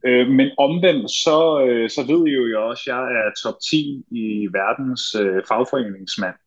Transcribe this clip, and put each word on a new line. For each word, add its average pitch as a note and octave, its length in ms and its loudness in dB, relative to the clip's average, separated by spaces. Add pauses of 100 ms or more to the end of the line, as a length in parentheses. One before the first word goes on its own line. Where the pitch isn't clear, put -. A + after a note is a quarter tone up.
Øh, B2 220 4
men C3+ 300 4
omvendt, D3+ 540 2
så, D#3 260 2 (300)
øh, A#2 220 2
så C#3 200 -6
ved E3 180 4
I D3 120 2
jo, A#2 100 0
jeg A2 80 -2
også, A2+ 300 -4
jeg B2+ 160 -4
er A2+ 280 -2 (120)
top - 140 -6 (120)
ti C#3+ 420 -2
i G#2+ 360 -4 (120)
verdens, A#2+ 560 -4
øh, F#2+ 320 0
fagforeningsmand. G#2 880 -4 (120)